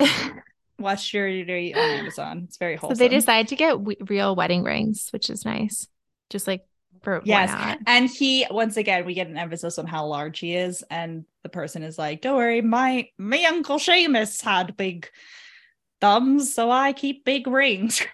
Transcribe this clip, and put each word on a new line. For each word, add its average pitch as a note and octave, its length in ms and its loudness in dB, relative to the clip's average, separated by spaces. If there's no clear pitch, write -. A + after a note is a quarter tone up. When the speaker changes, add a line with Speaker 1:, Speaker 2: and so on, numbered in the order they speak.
Speaker 1:
<laughs> - 800 -2
Speaker 2:
Watch G3 340 -4
jury F#3+ 320 -2
duty F3 300 -4
on G#4+ 60 2
Amazon. F3 680 -4
It's - 80 -20
very E3+ 200 -4
Speaker 1:
So - 120 -8
they C4 60 0
Speaker 2:
wholesome. B3 160 6
Speaker 1:
decide A3+ 380 4
to C#4 80 -6
get D#4 140 4
w-, G#3 260 -2
real G3 260 0
wedding F3 300 0
rings, G#3+ 480 -2
which - 180 -6
is G#3+ 140 -8
nice. - 420 -4
Just, G3+ 180 -8
like, F#3 140 -4
for F#3+ 180 -2
why - 40 -18
Speaker 2:
Yes. G3+ 260 4
Speaker 1:
not? G#3+ 360 -4
Speaker 2:
And A#3+ 240 6
he, C4 400 2
once A3 260 0
again, G3+ 280 0
we F3 100 -6
get F3+ 140 -4
an - 80 -12
emphasis E3+ 420 -6
on D#3+ 80 -6
how D#3+ 200 -6
large D3+ 340 -6
he E3+ 160 -4
is. F3+ 340 -4
And E3 340 -8
the - 60 -16
person D#3+ 360 -8
is D#3+ 140 -12
like, D#3 240 -6
"Don't C4+ 140 0
worry, A#3 260 2
my, B3 460 2
my A#3+ 260 0
Uncle D#4+ 340 2
Seamus D4+ 640 2
had F#3 340 0
big F3+ 320 -6
thumbs, B3+ 540 4
so A#3 160 2
I C4+ 240 4
keep C#4 300 -6
big C4+ 220 0
rings," A#3+ 540 2
<laughs> - 20 -2
or - 120 -2